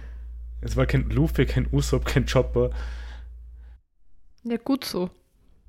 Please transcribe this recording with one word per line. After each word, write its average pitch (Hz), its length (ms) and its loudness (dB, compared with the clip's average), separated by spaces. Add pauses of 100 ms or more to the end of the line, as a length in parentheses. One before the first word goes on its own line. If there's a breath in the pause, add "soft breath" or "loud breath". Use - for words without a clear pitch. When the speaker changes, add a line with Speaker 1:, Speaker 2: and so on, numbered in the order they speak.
(640 loud breath)
Speaker 1:
Es - 140 -2
war 131 80 4
kein 131 240 2
Luffy, 139 380 4
kein 127 260 2
Usopp, 139 320 2
kein 123 220 2
Chopper. 123 420 4 (1800 loud breath)
Speaker 2:
Ja, 233 140 0
gut 269 260 0
so. 180 240 -2 (600)